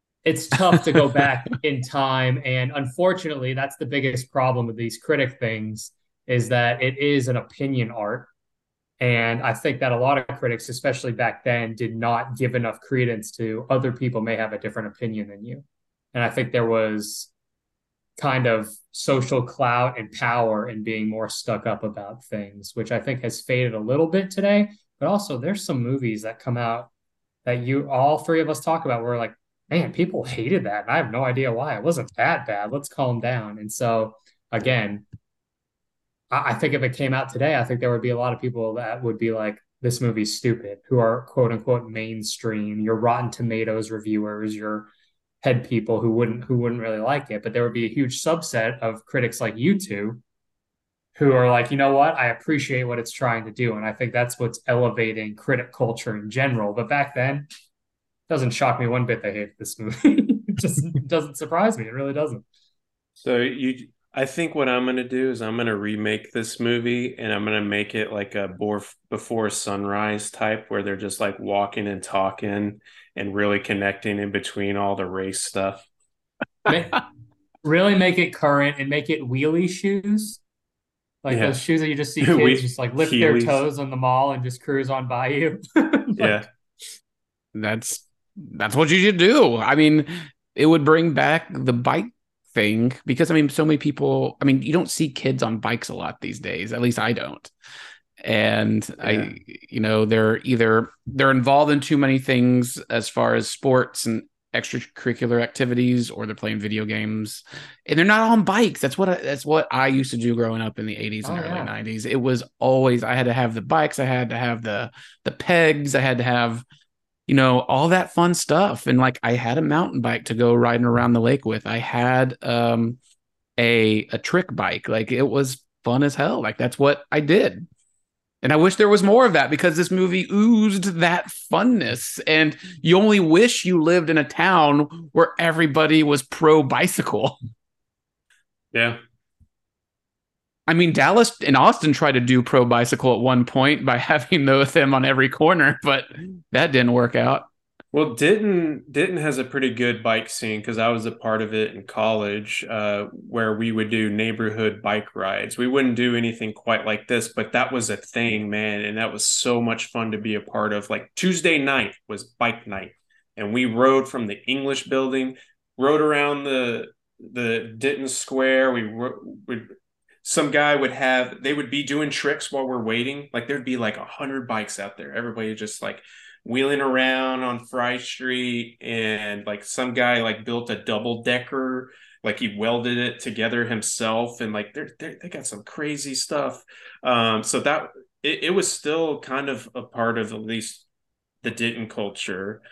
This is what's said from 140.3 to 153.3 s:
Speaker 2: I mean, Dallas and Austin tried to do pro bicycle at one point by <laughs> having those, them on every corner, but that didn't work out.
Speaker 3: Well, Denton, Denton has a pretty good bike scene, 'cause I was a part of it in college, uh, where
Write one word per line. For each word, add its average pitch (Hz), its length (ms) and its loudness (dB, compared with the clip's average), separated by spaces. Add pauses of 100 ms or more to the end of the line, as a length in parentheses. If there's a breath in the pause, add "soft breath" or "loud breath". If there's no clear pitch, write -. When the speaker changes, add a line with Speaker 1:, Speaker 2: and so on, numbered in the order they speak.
Speaker 2:
I 160 60 2
mean, 170 180 6
Dallas 190 500 4
and 139 140 4
Austin 151 380 6
tried 143 200 2
to 127 60 4
do 123 240 4
pro 123 220 4
bicycle 120 480 2
at 117 80 2
one 123 240 4
point 139 400 2
by 123 120 4
<laughs> - 0 -
having 147 480 2
those, 135 280 6
them 139 200 6
on 131 120 4
every 135 240 4
corner, 156 520 4
but 135 240 2 (460)
that 147 200 4
didn't 123 220 4
work 120 220 2
out. 123 300 2 (480)
Speaker 3:
Well, 147 220 0
Denton, 175 760 2
Denton 185 260 0
has 151 200 -2
a 131 80 -4
pretty 131 280 -2
good 117 300 -2
bike 113 260 0
scene, 107 320 -6
'cause 113 160 -6
I 113 120 2
was 113 160 -2
a 117 60 -4
part 110 300 -2
of 110 120 -4
it 110 200 -2
in 95 140 -16
college, 107 840 -2
uh, 104 360 -4
where 110 500 -4